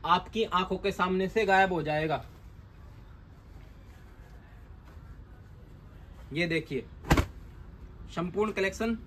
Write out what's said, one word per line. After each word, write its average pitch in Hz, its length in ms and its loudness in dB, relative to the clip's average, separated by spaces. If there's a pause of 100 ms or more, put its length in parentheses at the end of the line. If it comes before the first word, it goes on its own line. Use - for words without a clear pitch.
आपकी 185 380 4
आंखों 190 320 2
के 196 140 2
सामने 185 380 4
से 220 160 4
गायब 190 280 8
हो 165 100 2
जाएगा। 151 400 2 (4000)
ये 170 140 2
देखिए, 151 380 0 (1300)
संपूर्ण 190 400 0
collection 208 560 0